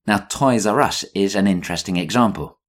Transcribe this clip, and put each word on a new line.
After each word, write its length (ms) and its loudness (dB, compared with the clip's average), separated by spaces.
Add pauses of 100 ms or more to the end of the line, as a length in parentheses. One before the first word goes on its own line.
Now, 140 2 (100)
Toys 360 0
R 140 2
Us 240 0 (120)
is 200 0
an 120 2
interesting 500 -2
example. 720 -2